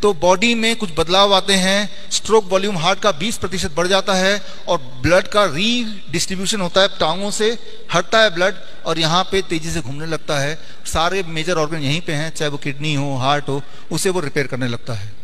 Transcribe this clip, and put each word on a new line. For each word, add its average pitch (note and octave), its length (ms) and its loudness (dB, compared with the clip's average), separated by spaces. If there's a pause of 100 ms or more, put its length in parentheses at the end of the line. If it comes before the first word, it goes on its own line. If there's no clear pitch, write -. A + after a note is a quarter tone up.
तो G#3 140 4
body F3+ 400 4
में A3+ 220 0
कुछ G#3 200 -4
बदलाव F#3 380 4
आते F#3+ 200 2
हैं, F#3+ 360 2 (220)
Stroke G#3 380 2
volume F#3+ 280 2
heart F3+ 220 2
का G#3 120 2
बीस F#3 260 -2
प्रतिशत F3+ 340 -4
बढ़ E3 140 0
जाता F#3+ 280 2
है F#3+ 280 2 (260)
और F3 100 2 (240)
blood F3 260 4
का G#3 180 4
redistribution G3 1120 -2
होता F3+ 200 2
है, G3 100 6
टांगों F#3 400 0
से G#3+ 200 0 (440)
हटता F#3 260 4
है G#3+ 140 4
blood F#3 200 2 (320)
और D#3+ 120 -2
यहाँ E3 260 2
पे F#3+ 200 0
तेजी E3 260 -4
से E3+ 100 -2
घूमने C#3+ 260 -6
लगता D#3 320 -2
है। C#3+ 160 -2 (320)
सारे F3 420 0
major D#3+ 300 -2
organ D#3 200 0
यहीं D3 220 0
पे F3 120 -4
हैं, D#3 180 -2
चाहे D#3 200 -2
वो C#3+ 80 -4
kidney D3 360 -2
हो, C#3 220 -2
heart C#3+ 320 0
हो, C#3 140 -2 (280)
उसे F3 200 0
वो F3+ 100 0
repair C#3+ 260 -2
करने B2+ 220 -2
लगता A#2 260 -4
है। G#2 180 -6 (120)